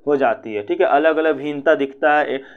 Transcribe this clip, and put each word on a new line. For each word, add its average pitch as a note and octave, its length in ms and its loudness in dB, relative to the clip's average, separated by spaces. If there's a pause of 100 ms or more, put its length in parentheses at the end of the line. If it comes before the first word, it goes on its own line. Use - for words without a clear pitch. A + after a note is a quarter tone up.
हो D3 100 2
जाती A#2 380 -2
है, G#2 80 -4
ठीक E3+ 180 -4
है। - 60 4
अलग D3+ 300 2
अलग D#3 200 0
भिन्नता D3 380 0
दिखता D3 440 0
है, C3 160 -2
ए-, C#3 80 -8 (140)